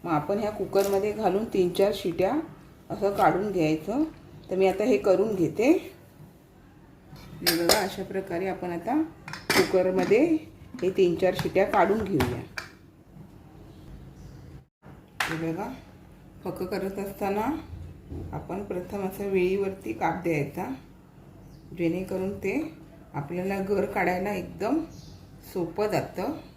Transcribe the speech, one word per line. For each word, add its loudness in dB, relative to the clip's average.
मग -4
आपण 2
ह्या 0
कुकरमध्ये 2
घालून 2
तीन 2
चार 4
शिट्या 0
असं 0
काढून 4
घ्यायचं. 2
तर 0
मी 6
आता 2
हे 6
करून 4
घेते. 4
हे -2
बघा, 6
अशा -2
प्रकारे -4
आपण -4
आता 0
कुकरमध्ये 4
हे 2
तीन 4
चार 2
शिट्या 4
काढून 4
घेऊया. 0
हे -2
बघा, -6
फकं -4
करत -4
असताना -2
आपण -8
प्रथम -6
असं -6
वेळीवरती 0
काप -2
द्यायचा, -2
जेणेकरून -2
ते -2
आपल्याला -4
गर 0
काढायला 0
एकदम -2
सोपं -2
जातं. -2